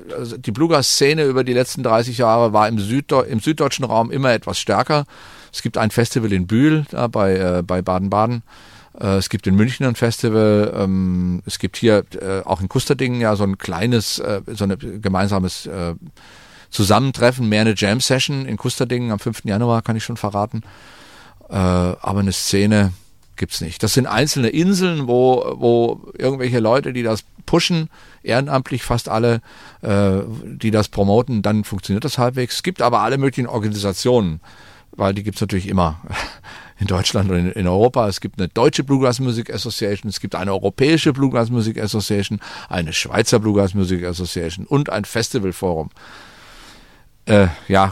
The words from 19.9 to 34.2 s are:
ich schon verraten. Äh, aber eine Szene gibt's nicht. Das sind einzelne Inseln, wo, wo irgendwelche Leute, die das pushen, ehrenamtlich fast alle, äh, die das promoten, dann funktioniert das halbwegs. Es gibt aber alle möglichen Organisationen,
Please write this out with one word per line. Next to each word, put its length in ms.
ich 80
schon 120
verraten. 460
Äh, 60
aber 680
eine 120
Szene 600
gibt's 240
nicht. 220
Das 120
sind 120
einzelne 420
Inseln, 600
wo, 360
wo 600
irgendwelche 440
Leute, 320
die 100
das 220
pushen, 440
ehrenamtlich 640
fast 240
alle, 320
äh, 400
die 260
das 180
promoten, 540
dann 220
funktioniert 400
das 140
halbwegs. 380
Es 60
gibt 180
aber 200
alle 180
möglichen 300
Organisationen, 920